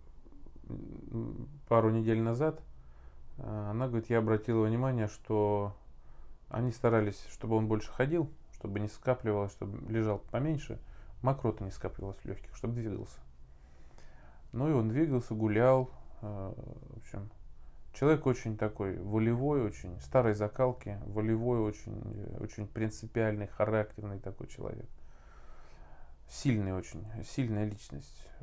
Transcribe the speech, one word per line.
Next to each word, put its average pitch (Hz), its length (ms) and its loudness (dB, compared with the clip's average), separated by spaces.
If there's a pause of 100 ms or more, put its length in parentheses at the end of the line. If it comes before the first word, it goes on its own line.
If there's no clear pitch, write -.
(680)
м, 113 800 -6 (200)
пару 113 220 8
недель 110 300 4
назад, 131 420 2 (760)
э, 107 320 -6
она 123 180 0
говорит, 117 220 0
я 117 80 6
обратила 110 480 4
внимание, 117 420 2
что 104 680 2 (760)
они 120 220 0
старались, 113 600 4
чтобы - 260 2
он 110 100 6
больше 107 240 0
ходил, 147 400 2 (220)
чтобы 101 260 -4
не 104 80 0
скапливалось, 104 680 2
чтобы - 380 -6
лежал 110 280 2 (120)
поменьше, 143 480 0 (440)
мокрота 127 420 2
не 95 80 -4
скапливалась - 460 -6
в - 60 -12
лёгких, - 300 -8
чтобы 117 200 -2
двигался. 110 440 -4 (1300)
Ну 135 180 2
и - 20 6
он 113 160 6
двигался, 131 460 2
гулял, 117 560 6 (320)
э, 101 320 -6
в - 440 -12
общем, 104 300 -10 (640)
человек 147 340 6
очень 120 300 2
такой 101 420 0
волевой, 117 640 4
очень 98 380 -4
старой 117 340 6
закалки, 107 720 0
волевой, 113 520 2
очень, 107 460 -2
э, 104 360 -6
очень 107 280 -6
принципиальный, 110 800 0
характерный 107 720 0
такой - 260 -8
человек. - 400 -8 (1400)
Сильный 104 440 2
очень, 92 320 -6 (200)
сильная 110 400 0
личность, 107 640 -8 (140)